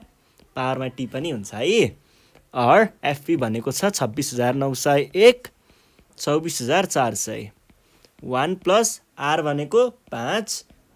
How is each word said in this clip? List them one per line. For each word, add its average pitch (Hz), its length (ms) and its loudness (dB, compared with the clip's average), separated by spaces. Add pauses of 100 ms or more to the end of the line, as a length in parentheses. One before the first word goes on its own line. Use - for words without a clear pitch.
(560)
पावरमा 131 300 -2
टी 127 200 -8
पनि 143 240 -6
हुन्छ 107 240 -10
है। 151 480 0 (540)
Or 151 300 6 (180)
एफपी 151 320 -2
भनेको 117 360 -2
छ - 120 -4
छब्बिस 139 500 -2
हजार 123 200 0
नौ 139 200 -2
सय 143 400 0
एक, 240 340 6 (680)
चौबिस 156 440 -2
हजार 160 220 2
चार 123 300 0
सय। 107 360 -8 (760)
वान 135 300 -2
प्लस 202 460 0 (200)
R 151 200 0
भनेको 151 480 0
पाँच 175 760 -8 (320)